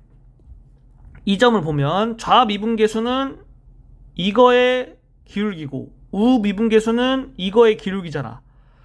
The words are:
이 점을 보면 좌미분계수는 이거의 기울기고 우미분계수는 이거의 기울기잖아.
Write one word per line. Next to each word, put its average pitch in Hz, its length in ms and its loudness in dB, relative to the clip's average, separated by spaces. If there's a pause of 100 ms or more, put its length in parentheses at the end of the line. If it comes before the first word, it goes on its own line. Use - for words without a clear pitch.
(1300)
이 196 120 0
점을 226 240 0
보면 160 560 -4
좌미분계수는 220 1200 -2 (760)
이거의 247 840 2 (280)
기울기고 156 680 -8 (180)
우미분계수는 226 1300 2
이거의 214 400 4
기울기잖아. 156 640 -8 (440)